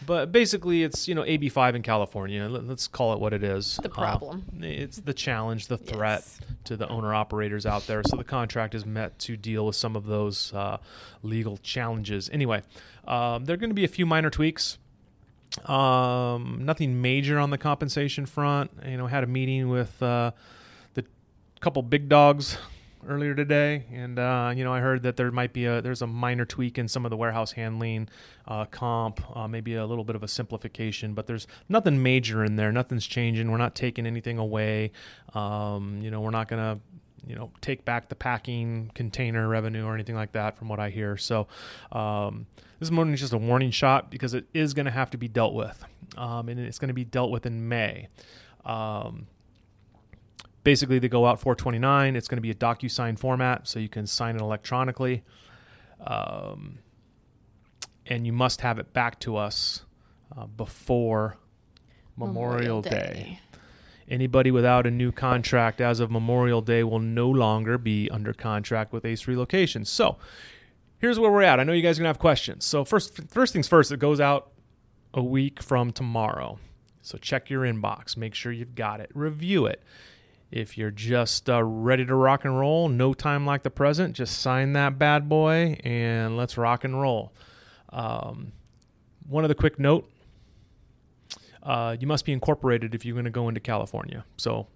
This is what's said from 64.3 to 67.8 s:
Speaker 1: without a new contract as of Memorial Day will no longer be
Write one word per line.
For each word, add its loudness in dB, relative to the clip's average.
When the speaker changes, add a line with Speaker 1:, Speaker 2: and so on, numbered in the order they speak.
Speaker 1:
without 6
a 2
new 2
contract 2
as 2
of 0
Memorial 2
Day 4
will 2
no 2
longer 4
be 0